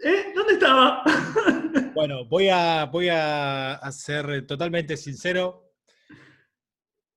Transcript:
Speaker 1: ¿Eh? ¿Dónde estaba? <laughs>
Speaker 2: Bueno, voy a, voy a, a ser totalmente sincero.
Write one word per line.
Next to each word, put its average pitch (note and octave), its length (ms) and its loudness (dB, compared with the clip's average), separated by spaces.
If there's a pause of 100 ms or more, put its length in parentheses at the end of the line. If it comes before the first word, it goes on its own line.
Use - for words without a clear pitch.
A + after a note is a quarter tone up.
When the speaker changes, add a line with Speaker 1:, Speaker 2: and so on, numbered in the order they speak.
Speaker 1:
¿Eh? G4 340 0
¿Dónde G#4 180 2
estaba? C4 520 4
<laughs> D4+ 100 4 (800)
Speaker 2:
Bueno, C#3+ 300 -2
voy F3 240 2
a, E3 380 2
voy E3+ 220 -2
a, D3 640 -2
a C#3 180 -12
ser C#3+ 560 -6
totalmente D#3+ 480 -4
sincero. F3+ 760 -6 (1400)